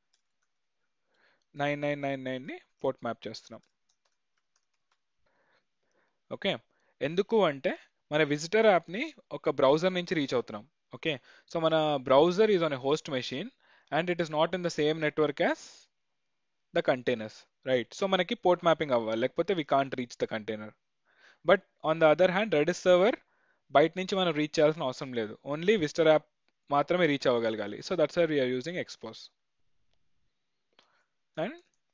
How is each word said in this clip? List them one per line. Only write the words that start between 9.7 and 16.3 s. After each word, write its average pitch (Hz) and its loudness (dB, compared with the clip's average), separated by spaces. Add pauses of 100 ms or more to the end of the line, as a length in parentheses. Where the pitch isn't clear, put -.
నుంచి 175 -6
రీచ్ 143 -4
అవుతున్నాం. 113 -8 (300)
ఓకే, 160 -4 (380)
so 175 -6
మన 160 4 (320)
browser 170 6
is 170 2
on 147 -2
a - -8
host 143 -2
machine 131 -8 (480)
and 165 0
it 165 -6
is 151 -6
not 160 2
in 180 -6
the 160 -4
same 151 0
network 147 -2
as 302 -2 (1160)